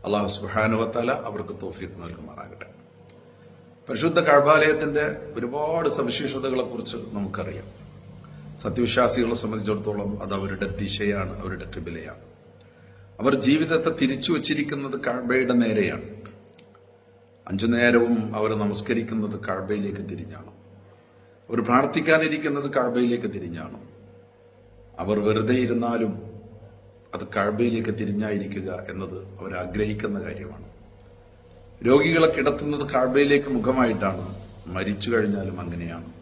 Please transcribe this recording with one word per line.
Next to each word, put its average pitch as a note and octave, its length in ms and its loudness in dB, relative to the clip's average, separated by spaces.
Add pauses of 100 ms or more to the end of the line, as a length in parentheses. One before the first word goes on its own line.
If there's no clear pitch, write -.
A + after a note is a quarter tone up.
അള്ളാഹു G2+ 220 2
സുബ്ഹാനഹു A2 560 0
വ A2+ 80 -2
തആല A#2+ 200 0
അവർക്ക് - 420 -6 (100)
തൗഫീഖ് F2 400 -12
നൽകുമാറാകട്ടെ. D#2+ 680 -14 (1160)
പരിശുദ്ധ D#3+ 300 2
കഅബാലയത്തിന്റെ D3+ 1120 4
ഒരുപാട് D3 560 -2
സവിശേഷതകളെ B2+ 720 -2
കുറിച്ച് A#2 340 -8
നമുക്കറിയാം. G2 680 -6 (960)
സത്യവിശ്വാസികളെ A#2 760 2
സംബന്ധിച്ചിടത്തോളം G#2 880 -4
അത് G2 100 -6
അവരുടെ G2 340 -4
ദിശയാണ്, G2+ 760 -2
അവരുടെ F2 240 -8 (100)
ഖിബിലയാണ്. D#2+ 440 -10 (1000)
അവർ C3+ 160 4
ജീവിതത്തെ D#3 540 4
തിരിച്ചു C#3 440 0
വച്ചിരിക്കുന്നത് C#3 680 -2
കഅബയുടെ B2 500 2
നേരെയാണ്. G#2+ 500 4 (1400)
അഞ്ചു G2 180 -2
നേരവും A#2 680 4
അവർ G#2+ 200 2
നമസ്കരിക്കുന്നത് G#2+ 840 -2
കഅബയിലേക്ക് G2 680 -4
തിരിഞ്ഞാണ്, - 420 -12 (1000)
അവർ A2+ 120 0
പ്രാർത്ഥിക്കാനിരിക്കുന്നത് D3 1120 2
കഅബയിലേക്ക് A#2+ 600 0
തിരിഞ്ഞാണ്. E2 480 -10 (1160)
അവർ G2+ 200 0
വെറുതെ G#2+ 340 4
ഇരുന്നാലും A#2 800 0 (840)
അത് F#2 200 -8
കഅബയിലേക്ക് A2 540 2
തിരിഞ്ഞായിരിക്കുക G2+ 1000 -4
എന്നത് F#2 380 -10 (120)
അവരാഗ്രഹിക്കുന്ന G2 840 -4
കാര്യമാണ്. D2 500 -10 (1160)
രോഗികളെ D#3+ 400 8
കിടത്തുന്നത് C#3+ 640 0
കഅബയിലേക്ക് C#3+ 600 4
മുഖമായിട്ടാണ്, G#2+ 1000 0 (180)
മരിച്ചു F#2+ 440 -2
കഴിഞ്ഞാലും G2+ 480 0
അങ്ങനെയാണ്. E2+ 640 -8